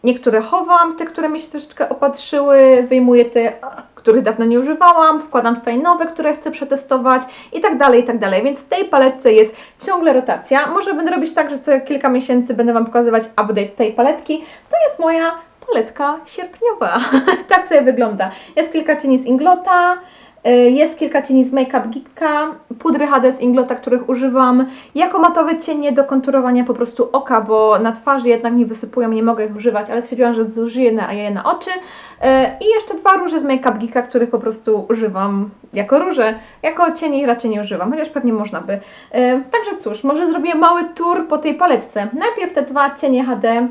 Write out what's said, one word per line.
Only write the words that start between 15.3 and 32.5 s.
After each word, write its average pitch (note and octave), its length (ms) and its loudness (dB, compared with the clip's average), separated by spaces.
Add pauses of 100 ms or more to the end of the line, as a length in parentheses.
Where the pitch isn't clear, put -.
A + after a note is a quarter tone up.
paletka D4 580 -2
sierpniowa. F4+ 720 -4
<laughs> C4+ 500 0
Tak F#4 140 4
tutaj C#4 220 2
wygląda. G#3+ 460 0 (240)
Jest - 180 -2
kilka D#4 220 0
cieni C4+ 220 0
z C4 80 -4
Inglota, F4+ 720 2 (500)
y, - 40 4
jest C#4+ 480 4
kilka C#4+ 220 -2
cieni C4 220 2
z B3+ 100 -2
Makeup B3+ 340 -2
Geeka, D4+ 600 -4 (320)
pudry D4 280 0
H C#4 120 2
D B3+ 140 4
z C4 80 -8
Inglota, B3 340 0
których B3 340 -2
używam B3+ 560 2 (300)
jako F4+ 240 0
matowe E4 400 2
cienie D4 320 -4
do C#4 120 2
konturowania C4 600 0
po B3 100 -2
prostu A#3 380 -4
oka, C4+ 300 0
bo G#3+ 380 2
na A3+ 120 0
twarzy B3 360 -2
jednak A#3 260 0
mi A#3+ 120 2
wysypują, A3+ 460 -4
nie A3 120 -2
mogę A3+ 220 0
ich G#3+ 100 -10
używać, G#3 340 -2
ale A#3 120 -4
stwierdziłam, A#3+ 320 0
że A3+ 120 0
zużyję A3+ 460 0
na, G#3+ 220 -4
je G#3 180 -6
na G3 120 -6
oczy. F4 260 -4
Y, - 560 -10 (360)